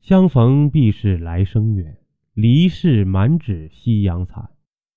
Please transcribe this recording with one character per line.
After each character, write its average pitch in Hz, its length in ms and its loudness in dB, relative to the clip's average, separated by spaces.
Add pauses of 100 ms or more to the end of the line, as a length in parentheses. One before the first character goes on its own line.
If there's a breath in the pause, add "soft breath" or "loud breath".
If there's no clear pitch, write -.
相 185 260 2
逢 135 420 2
必 135 220 2
是 98 260 -2
来 85 280 -4
生 107 280 -2
远， 85 260 -8 (340)
离 123 340 2
世 127 380 0
满 101 340 0
纸 80 300 -10
夕 110 320 -4
阳 90 240 -4
残。 - 240 -18 (480)